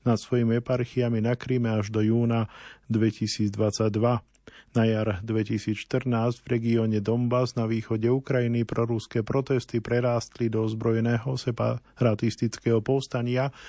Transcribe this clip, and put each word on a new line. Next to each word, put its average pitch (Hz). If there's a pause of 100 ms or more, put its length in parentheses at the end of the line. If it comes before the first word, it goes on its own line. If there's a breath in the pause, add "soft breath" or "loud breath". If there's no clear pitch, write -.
nad 117
svojimi 117
eparchiami 120
na 120
Kryme 117
až 104
do 107
júna 113 (400 loud breath)
dvetisícdvadsaťdva. 107 (420 loud breath)
Na 113
jar 110
dvetisícštrnásť 113
v - (120)
regióne 113
Donbas 120
na 117
východe 113
Ukrajiny 123
proruské 117
protesty 131
prerástli 120
do 110
ozbrojeného 113
separatistického 117
povstania 127 (200 loud breath)